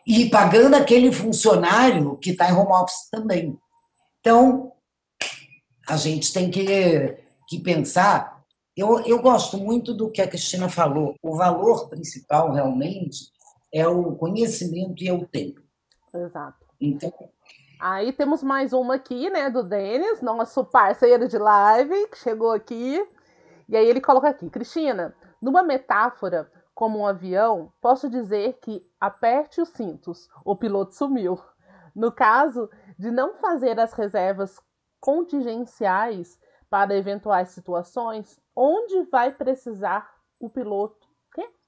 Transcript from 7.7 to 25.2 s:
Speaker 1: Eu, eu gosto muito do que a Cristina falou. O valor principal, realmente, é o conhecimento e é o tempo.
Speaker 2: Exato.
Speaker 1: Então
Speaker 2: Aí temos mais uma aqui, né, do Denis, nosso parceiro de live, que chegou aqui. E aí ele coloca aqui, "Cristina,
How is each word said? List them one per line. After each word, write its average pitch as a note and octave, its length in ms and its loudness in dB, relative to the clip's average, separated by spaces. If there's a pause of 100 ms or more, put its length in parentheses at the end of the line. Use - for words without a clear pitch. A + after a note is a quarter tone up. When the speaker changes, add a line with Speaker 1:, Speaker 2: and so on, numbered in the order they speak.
Speaker 1:
Eu, A3 300 2
eu A#3 160 2
gosto A#3 360 2
muito A3+ 360 -4
do A3 180 -6
que G3+ 100 -2
a F#3 60 2
Cristina F3+ 420 -6
falou. D3+ 520 0
O D#3+ 140 -6
valor F3+ 540 2
principal, D#3 640 -2
realmente, C#3+ 800 -4 (420)
é D#3 140 2
o F3 280 0
conhecimento F3+ 880 -4
e F#3 40 -4
é F3+ 60 0
o F3 120 -4
tempo. - 360 -10 (520)
Speaker 2:
Exato. E3+ 520 -12 (140)
Speaker 1:
Então C#3+ 320 -4 (680)
Speaker 2:
Aí G3 320 -4
temos C#4+ 300 -2
mais C4+ 320 -2
uma B3+ 220 0
aqui, C4 340 -6
né, C#4+ 220 -2
do B3 100 -2
Denis, G#3 600 -4
nosso A#3 440 -4
parceiro A#3+ 600 4
de G#3+ 100 -4
live, A3 680 4
que - 100 -20
chegou A3+ 340 -2
aqui. A#3+ 480 -6 (680)
E A3 80 0
aí A3 100 6
ele A#3+ 140 4
coloca C4+ 280 4
aqui, F3+ 200 -8
"Cristina, A#3+ 680 -6 (260)